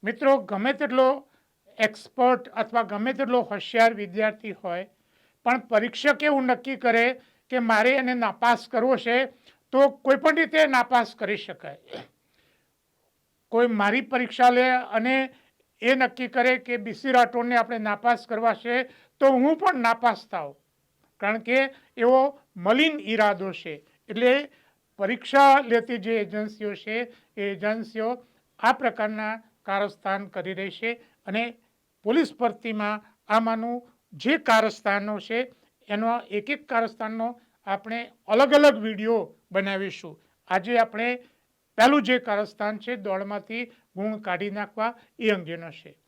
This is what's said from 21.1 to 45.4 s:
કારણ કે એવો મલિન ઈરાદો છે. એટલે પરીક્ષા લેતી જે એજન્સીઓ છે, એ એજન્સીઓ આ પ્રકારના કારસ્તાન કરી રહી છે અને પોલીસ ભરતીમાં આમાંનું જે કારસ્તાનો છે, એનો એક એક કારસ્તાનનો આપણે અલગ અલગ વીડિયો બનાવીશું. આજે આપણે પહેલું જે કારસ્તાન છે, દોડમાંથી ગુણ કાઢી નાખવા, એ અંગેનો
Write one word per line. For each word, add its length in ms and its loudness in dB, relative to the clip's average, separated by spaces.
કારણ 200 -2
કે 320 0
એવો 420 4
મલિન 440 2
ઈરાદો 520 0
છે. 340 -14
એટલે 400 2
પરીક્ષા 640 4
લેતી 360 -2
જે 220 -2
એજન્સીઓ 560 -6
છે, 380 -8
એ 40 -6
એજન્સીઓ 840 -6
આ 140 4
પ્રકારના 680 -4
કારસ્તાન 640 -4
કરી 260 -8
રહી 180 -8
છે 300 -8
અને 320 -6
પોલીસ 300 0
ભરતીમાં 720 -4
આમાંનું 640 -2
જે 240 -2
કારસ્તાનો 840 0
છે, 340 -6
એનો 320 -2
એક 300 -8
એક 180 -6
કારસ્તાનનો 720 -6
આપણે 460 -8
અલગ 260 4
અલગ 240 6
વીડિયો 580 -4
બનાવીશું. 720 -6
આજે 300 0
આપણે 380 0
પહેલું 280 6
જે 160 2
કારસ્તાન 580 -6
છે, 180 -10
દોડમાંથી 680 -8
ગુણ 220 -6
કાઢી 320 -6
નાખવા, 440 -6
એ 100 0
અંગેનો 420 -4